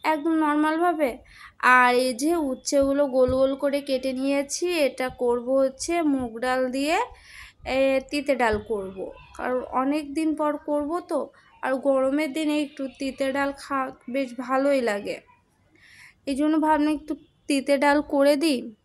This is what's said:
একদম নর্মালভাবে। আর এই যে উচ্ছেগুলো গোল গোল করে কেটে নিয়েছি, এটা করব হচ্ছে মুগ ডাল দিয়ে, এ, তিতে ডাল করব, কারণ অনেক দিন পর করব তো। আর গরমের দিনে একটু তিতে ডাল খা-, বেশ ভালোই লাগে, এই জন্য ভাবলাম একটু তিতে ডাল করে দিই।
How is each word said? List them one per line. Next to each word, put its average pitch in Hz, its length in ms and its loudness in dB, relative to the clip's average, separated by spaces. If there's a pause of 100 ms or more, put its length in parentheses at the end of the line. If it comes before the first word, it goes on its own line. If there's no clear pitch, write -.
(120)
একদম 320 220 0 (100)
নর্মালভাবে। 311 640 2 (680)
আর 247 140 6 (140)
এই 254 60 0 (100)
যে 320 100 2 (180)
উচ্ছেগুলো 277 520 2 (140)
গোল 254 140 4 (100)
গোল 269 120 4 (100)
করে 285 160 0 (100)
কেটে 262 220 -2 (100)
নিয়েছি, 277 460 -2 (200)
এটা 254 200 -4 (160)
করব 240 240 0 (160)
হচ্ছে 269 300 -2 (200)
মুগ 254 200 -2 (120)
ডাল 254 160 0 (160)
দিয়ে, 294 200 0 (800)
এ, 269 40 0 (300)
তিতে 285 220 -2 (100)
ডাল 220 140 2 (140)
করব, 190 260 -6 (400)
কারণ 254 240 -4 (220)
অনেক 294 220 0 (140)
দিন 320 100 0 (120)
পর 302 120 0 (160)
করব 294 220 -2 (200)
তো। 294 100 0 (440)
আর 262 80 0 (160)
গরমের 269 480 0
দিনে 302 200 -2 (100)
একটু - 160 -12 (160)
তিতে 269 280 -6 (100)
ডাল 277 140 -2 (120)
খা-, 269 320 -4 (200)
বেশ 269 140 -2 (160)
ভালোই 269 360 2 (100)
লাগে, 202 260 -6 (1120)
এই 277 100 -2
জন্য 302 140 2 (120)
ভাবলাম 302 320 4
একটু 302 160 -8 (340)
তিতে 277 260 2 (100)
ডাল 285 140 6 (160)
করে 285 280 6
দিই। 277 180 2 (240)